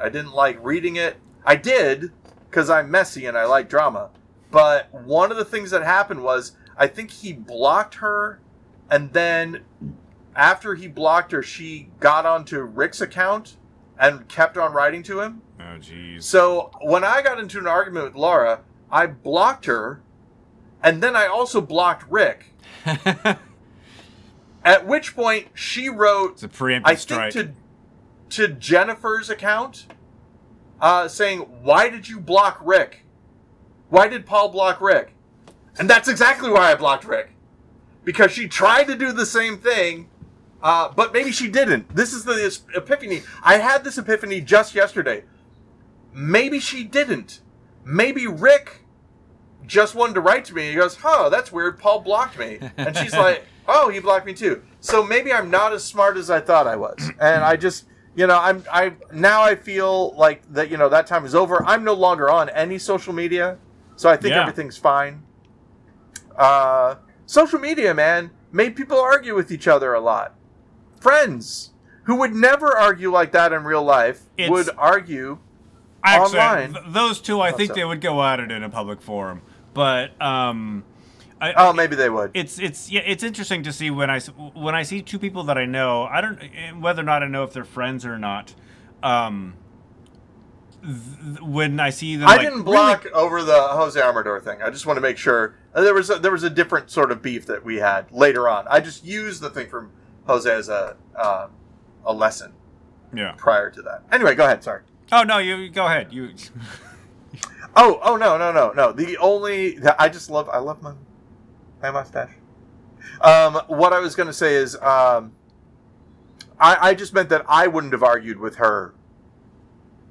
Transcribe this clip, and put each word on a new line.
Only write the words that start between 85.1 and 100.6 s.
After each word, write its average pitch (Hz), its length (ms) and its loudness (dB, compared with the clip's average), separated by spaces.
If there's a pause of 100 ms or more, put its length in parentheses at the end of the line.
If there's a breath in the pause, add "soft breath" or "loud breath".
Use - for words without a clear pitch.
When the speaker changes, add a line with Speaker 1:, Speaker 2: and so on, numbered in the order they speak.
Speaker 2:
people 190 240 -10
that 143 160 -2
I 127 60 -4
know, 127 380 -2
I 131 180 -4
don't, 214 200 -10
eh, 165 300 -18
whether 165 300 -4
or 156 40 -8
not 151 180 0
I 139 40 -4
know 135 160 -6
if 131 100 -10
they're 127 100 -12
friends 127 420 -8
or 117 120 -10
not, 104 360 -10 (500 soft breath)
um, 107 520 -4 (1300)
th-, 143 580 -16
when 151 380 -4
I 143 120 0
see 160 240 -10
them, 147 120 0
Speaker 1:
I 147 60 10
Speaker 2:
like, 247 80 6
Speaker 1:
didn't 269 180 -4
Speaker 2:
really 196 40 -8
Speaker 1:
block 202 500 2
over 165 300 0
the 151 160 6
Jose 143 420 0
Amador 107 380 -2
thing. 104 220 -12
I 110 100 -6
just 139 140 -14
want 151 120 -2
to 131 40 -4
make 131 160 -2
sure. 117 380 0 (180 soft breath)
Uh, 165 80 0
there 202 120 6
was 190 160 0
a, 202 100 -2
there 185 120 0
was 170 120 -2
a 170 60 -4
different 160 420 -2
sort 135 200 0
of 113 100 -8
beef 120 240 -10
that 107 180 -8
we 113 140 -8
had 101 340 -2
later 123 380 2
on. 104 200 -2
I 147 100 4
just 156 260 -6
used 196 360 -12
the 147 80 -12
thing 135 200 -12
from 113 220 -16 (360 soft breath)
Jose 120 240 0
as 110 180 -4